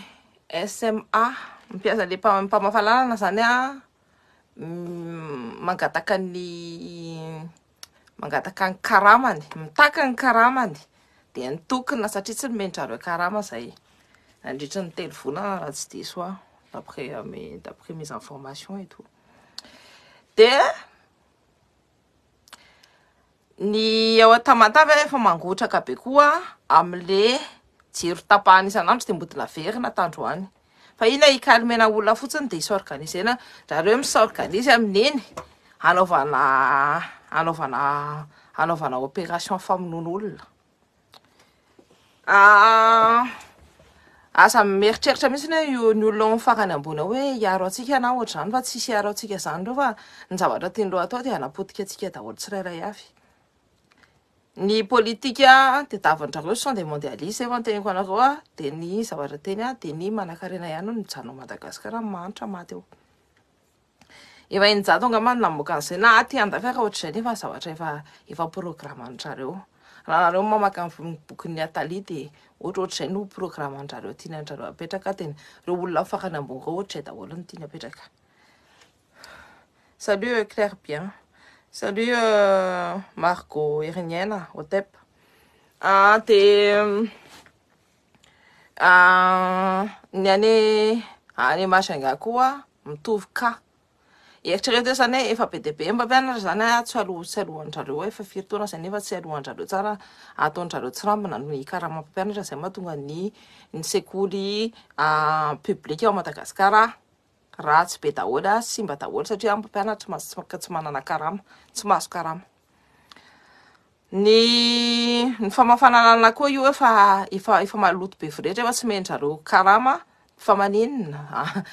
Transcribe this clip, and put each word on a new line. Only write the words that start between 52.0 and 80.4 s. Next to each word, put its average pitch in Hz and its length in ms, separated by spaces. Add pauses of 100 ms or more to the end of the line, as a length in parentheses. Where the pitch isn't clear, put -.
daholo 110 260
tsirairay 180 540
avy. - 160 (1500)
Ny 214 240
politika 262 1080
tadiavin'izareo 160 680
sont 269 160
des 196 100
mondialistes, 151 640
efa 240 120
noteneniko 208 320
anareo 190 280
a, 277 220 (160)
de 143 160
ny 175 320
zavatra 147 340
teny 196 240
a, 254 120
de 170 180
ny 170 180
manan-karena 180 560
ihany 165 200
no 226 80
mijanona 156 360
ao 131 80
Madagasikara, - 600
manitra 208 480
maty 180 260
eo. 180 80 (1700)
Efa 196 160
eninjato 202 400
angamba 233 300
no 233 100
namoaka 160 300
an'izay, 175 260
na 226 160
aty 247 240
andafy 196 300
ary 247 60
ohatr'izay 208 360
nefa 226 240
zavatra - 320
efa, 156 320 (240)
efa 165 220
programme 160 580
an'zareo. 131 480 (540)
Raha 165 180
nareo 180 160
mamaky 208 380 (240)
ny 165 100 (140)
bokin'ny 165 340
Atali 160 400
de 156 240 (320)
ohatrohatr'izay 185 540
no 196 140
programme 147 520
an'zareo 127 400
tiana 156 240
an'zareo 143 240
apetraka, 196 480
de 156 220 (320)
reo 180 100
olona 175 260
farany 190 300
ambony 131 320
reo 165 140
ohatr'izay 180 260
daholo - 300
no 175 100
tiana 160 240
apetraka. 151 400 (1900)
Salut, 220 360
euh, 220 100